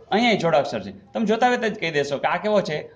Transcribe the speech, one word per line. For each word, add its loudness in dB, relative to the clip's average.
અહીંયા 2
જોડાક્ષર 2
છે. -16
તમે -2
જોતા 4
હોય 2
તો -2
જ -6
કહી -4
દેશો 0
કે -2
આ -2
કેવો 0
છે? -4